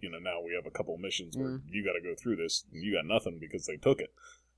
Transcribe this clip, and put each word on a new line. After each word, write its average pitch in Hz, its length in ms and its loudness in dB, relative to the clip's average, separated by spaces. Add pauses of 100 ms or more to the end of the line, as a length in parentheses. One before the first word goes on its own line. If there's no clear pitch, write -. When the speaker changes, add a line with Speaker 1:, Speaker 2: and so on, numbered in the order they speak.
Speaker 1:
you 92 80 -4
know, 82 80 -8
now 87 240 -2
we 85 140 -4
have 85 100 -2
a 82 60 -8
couple - 260 -2
missions 92 400 -4
where 135 140 0
Speaker 2:
Mm. 135 180 -4
Speaker 1:
you 98 160 -2
gotta 87 160 2
go 87 140 -4
through 110 220 2
this 82 360 0
and 82 100 -6
you 101 100 2
got 80 120 2
nothing 90 340 2
because 80 260 -6
they 78 120 -4
took - 240 8
it. - 120 -8 (440)